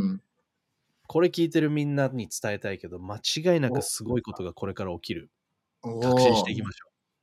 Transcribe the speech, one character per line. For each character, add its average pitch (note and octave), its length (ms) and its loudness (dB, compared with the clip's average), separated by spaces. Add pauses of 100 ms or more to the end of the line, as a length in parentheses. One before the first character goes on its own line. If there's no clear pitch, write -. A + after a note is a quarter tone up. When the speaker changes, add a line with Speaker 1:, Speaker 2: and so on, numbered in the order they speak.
(160)
Speaker 1:
ん。 G2 60 -10 (880)
Speaker 2:
こ D#3+ 120 2
れ F3 80 6
聞 E3 160 0
い D#3 40 2
て D#3+ 120 2
る D3+ 80 2
み D3 160 0
ん C#3+ 100 -2
な C3+ 140 2
に B2 180 -6
伝 - 240 -6
え G#2 80 -4
た G#2 100 -6
い F#2+ 100 -6
け F2+ 100 -12
ど、 F2 100 -12
間 F#2+ 160 -10
違 D#3+ 400 2
い E3 60 4
な B2+ 100 2
く C#3 100 -2
す - 220 -6
ご B2 140 0
い A#2 40 -2
こ G#2 120 -8
と F#2+ 100 -8
が F2 80 -6
こ - 140 -10
れ G2 80 -4
か G#2 100 -8
ら F#2 120 -6
起 E2 40 -12
き - 140 -8
る。 D#2+ 180 -12 (500)
Speaker 1:
お。 A2+ 200 -8
Speaker 2:
確 B2+ 180 4
信 B2 160 8
し G#2+ 80 4
て A2 80 -4
い G#2+ 60 -4
き A2 40 -4
ま G2+ 80 -6
し - 120 -14
ょ - 60 -20 (360)